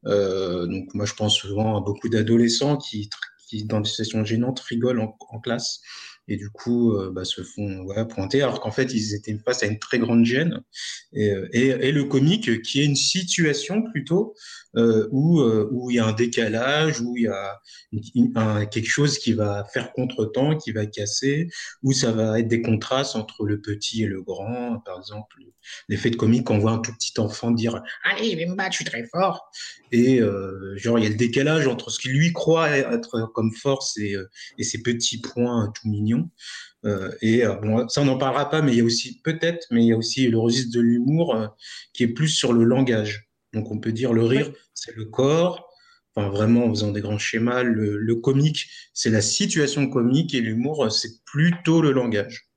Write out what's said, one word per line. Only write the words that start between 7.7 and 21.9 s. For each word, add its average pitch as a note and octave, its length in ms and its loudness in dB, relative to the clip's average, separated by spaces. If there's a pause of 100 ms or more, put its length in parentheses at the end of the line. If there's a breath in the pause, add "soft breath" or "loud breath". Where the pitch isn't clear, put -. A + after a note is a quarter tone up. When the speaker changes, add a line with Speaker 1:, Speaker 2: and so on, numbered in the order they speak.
Speaker 1:
voilà, G2+ 200 -4
pointer, A2+ 380 -2
alors A#2+ 180 -2
qu'en A2 120 -6
fait, C3 200 -2
ils G#2+ 220 -2
étaient G#2+ 300 -8
face B2 180 -2
à G#2+ 40 -2
une G#2+ 120 -2
très - 220 -2
grande A#2 240 6
gêne. C3+ 360 0 (520 loud breath)
Et, G#2 180 2
euh, F#2+ 220 -4
et, B2 160 4
et C3 240 2
le D3 100 2
comique, C#3 600 2
qui - 180 -2
est D3 40 4
une C#3+ 120 2
situation F3 840 0
plutôt, G3 540 -2 (400 loud breath)
euh, A2+ 380 4
où, D#3 280 4
euh, A2 300 4
où B2 180 -4
il B2 60 -2
y A#2+ 60 4
a A2+ 40 2
un A2 80 2
décalage, A#2+ 880 0
où A#2+ 160 -4
il A#2+ 60 0
y A2 60 2
a G2 320 -6 (320 loud breath)
une, G#2+ 80 -4 (160)
une, A#2 180 4
un, G#2+ 320 2
quelque A2 220 -4
chose D3 300 2
qui A2+ 160 2
va G2+ 380 -2
faire B2 200 -6
contretemps, B2+ 640 0
qui D#3 160 -8
va G#2+ 120 -2
casser, C3+ 640 -4 (360 loud breath)
où C3+ 80 4